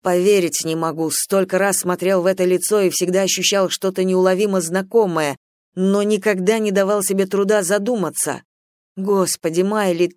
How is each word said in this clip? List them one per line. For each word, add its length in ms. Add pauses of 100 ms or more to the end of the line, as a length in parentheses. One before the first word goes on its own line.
«Поверить 600
не 100
могу, 360
столько 480
раз 200
смотрел 440
в 40
это 180
лицо 360
и 100
всегда 320
ощущал 460
что-то 340
неуловимо 580
знакомое, 760 (400)
но 260
никогда 560
не 140
давал 320
себе 220
труда 360
задуматься. 800 (540)
Господи, 680
Майли, 540